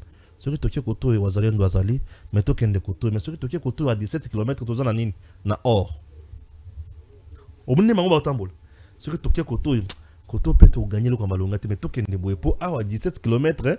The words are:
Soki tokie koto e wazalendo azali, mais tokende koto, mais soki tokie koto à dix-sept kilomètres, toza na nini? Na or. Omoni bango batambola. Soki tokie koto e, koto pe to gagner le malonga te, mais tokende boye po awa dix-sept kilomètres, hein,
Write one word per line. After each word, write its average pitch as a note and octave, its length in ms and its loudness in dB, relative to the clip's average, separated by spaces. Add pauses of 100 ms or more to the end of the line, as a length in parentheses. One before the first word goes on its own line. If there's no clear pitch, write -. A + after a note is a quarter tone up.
(400)
Soki D3 180 -6
tokie B2+ 240 -4
koto A#2+ 320 -2
e G#2+ 40 0
wazalendo G2+ 460 0
azali, F#2+ 380 0 (320)
mais G2+ 100 2
tokende G#2 360 0
koto, G#2+ 320 -4
mais G#2+ 80 -2
soki D#3 180 -8
tokie C3 220 -8
koto C3 300 -4
à A2+ 60 0
dix-sept G#2 320 -6
kilomètres, A#2+ 380 -4
toza A#2 180 -4
na A#2+ 80 0
nini? A2 220 -2 (320)
Na G#2 180 -2
or. A2 300 0 (1700)
Omoni G3 260 4
bango F3 160 2
batambola. C#3 420 0 (460)
Soki D3+ 220 -8
tokie - 240 2
koto A#2+ 320 -2
e, G#2+ 80 0 (420)
koto - 300 0
pe - 120 12
to A#2 180 6
gagner G#2+ 260 0
le G#2+ 160 -2
malonga F#2+ 320 -2
te, - 80 -10
mais G2+ 100 -4
tokende G2 400 -4
boye F#2+ 180 -2
po - 240 0
awa E3 240 -4
dix-sept A2+ 380 -4
kilomètres, B2+ 460 0
hein, F3+ 120 0